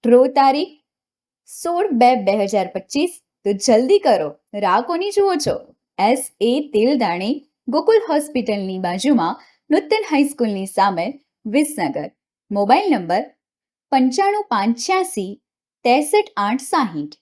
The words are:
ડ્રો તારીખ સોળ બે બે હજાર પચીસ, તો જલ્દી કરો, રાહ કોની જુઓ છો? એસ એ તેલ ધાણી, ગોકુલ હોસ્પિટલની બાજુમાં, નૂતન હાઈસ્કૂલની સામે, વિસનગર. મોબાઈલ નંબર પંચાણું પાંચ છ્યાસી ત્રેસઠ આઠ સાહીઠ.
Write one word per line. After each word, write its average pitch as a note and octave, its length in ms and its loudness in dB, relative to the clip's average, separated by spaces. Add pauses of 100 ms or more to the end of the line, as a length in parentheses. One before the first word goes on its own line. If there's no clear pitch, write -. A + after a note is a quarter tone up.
ડ્રો B3 220 6
તારીખ C4+ 480 0 (760)
સોળ F4 420 -4
બે B3 240 6 (100)
બે G3+ 160 0
હજાર G3 320 -2
પચીસ, D4 480 -4 (240)
તો G3+ 60 0
જલ્દી B3+ 580 2
કરો, D#3 260 0 (180)
રાહ G3+ 280 0
કોની F4+ 340 -4
જુઓ G4 180 2
છો? C#4+ 280 -4 (360)
એસ A#3 240 2 (180)
એ G#3+ 80 2 (240)
તેલ A#3+ 260 2
ધાણી, G3 380 -2 (320)
ગોકુલ E4 400 2
હોસ્પિટલની G#3 760 -4
બાજુમાં, F#3+ 500 0 (340)
નૂતન G#4 380 0
હાઈસ્કૂલની A#3+ 580 -2
સામે, F#3+ 380 0 (420)
વિસનગર. C#4 640 -2 (420)
મોબાઈલ A3 400 2
નંબર F#3 320 0 (680)
પંચાણું G4 580 0
પાંચ A#3 320 -2
છ્યાસી F4 480 -4 (540)
ત્રેસઠ D4+ 520 2
આઠ G#3+ 280 -4
સાહીઠ. F#3+ 580 -4